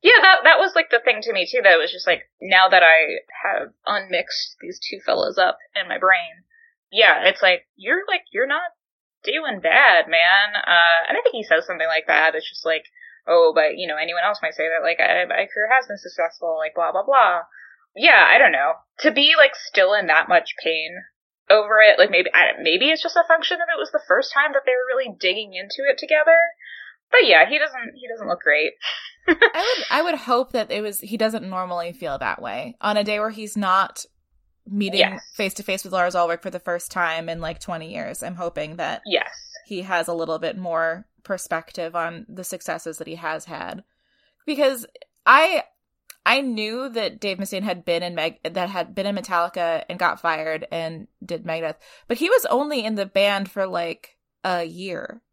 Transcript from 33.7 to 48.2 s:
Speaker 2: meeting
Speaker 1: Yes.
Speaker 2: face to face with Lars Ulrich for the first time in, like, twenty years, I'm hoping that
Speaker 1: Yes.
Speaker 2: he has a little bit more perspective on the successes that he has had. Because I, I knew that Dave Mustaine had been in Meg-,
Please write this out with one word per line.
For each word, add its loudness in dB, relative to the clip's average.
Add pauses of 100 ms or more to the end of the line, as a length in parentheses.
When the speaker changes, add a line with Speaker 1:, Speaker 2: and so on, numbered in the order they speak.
Speaker 2:
meeting -4
Speaker 1:
Yes. 0 (120)
Speaker 2:
face -6
to -14
face -6
with -12
Lars 0
Ulrich -2
for -10
the -12
first -8
time -4
in, -8
like, -10
twenty -12
years, -12
I'm -12
hoping -10
that -8
Speaker 1:
Yes. 0 (360)
Speaker 2:
he -10
has -4
a -6
little -6
bit -6
more -6 (160)
perspective -10
on -8
the -16
successes -12
that -14
he -14
has -10
had. -14 (640)
Because -2 (400)
I, 4 (600)
I 2
knew -6
that -6
Dave -6
Mustaine -8
had -6
been -2
in -8
Meg-, -6